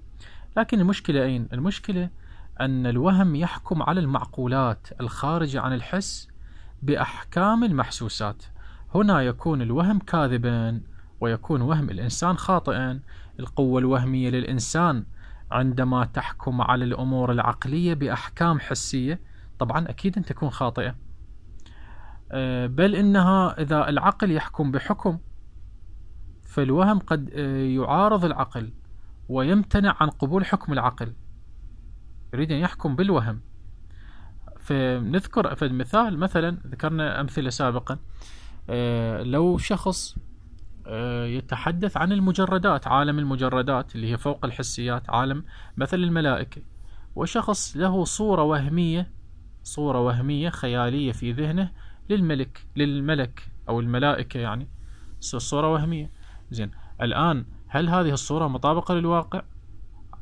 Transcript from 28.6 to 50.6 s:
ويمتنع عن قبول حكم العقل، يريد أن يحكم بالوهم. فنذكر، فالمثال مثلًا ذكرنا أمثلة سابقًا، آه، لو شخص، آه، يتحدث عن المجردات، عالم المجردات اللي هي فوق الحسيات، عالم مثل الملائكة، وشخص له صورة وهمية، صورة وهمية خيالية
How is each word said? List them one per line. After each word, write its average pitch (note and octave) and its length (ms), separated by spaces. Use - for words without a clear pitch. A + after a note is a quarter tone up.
ويمتنع G3 680
عن D3+ 100
قبول E3+ 360
حكم F3 280
العقل، A#2+ 400
يريد D3+ 180
أن C#3 60
يحكم D3+ 380
بالوهم. B2 460
فنذكر، C3 960
فالمثال D3+ 640
مثلًا F3 380
ذكرنا D#3 540
أمثلة C3+ 280
سابقًا، C3 480
آه، A#2+ 540
لو D#3+ 340
شخص، - 600
آه، A#2+ 380
يتحدث D3+ 720
عن F3 140
المجردات، F#3 760
عالم D3 320
المجردات C3 760
اللي A2+ 160
هي A#2 60
فوق C#3+ 280
الحسيات، A#2+ 640
عالم C3+ 340
مثل C#3 200
الملائكة، D#3+ 640
وشخص - 600
له F#3 280
صورة G3 380
وهمية، D#3+ 680
صورة C#3 360
وهمية C3 500
خيالية B2 640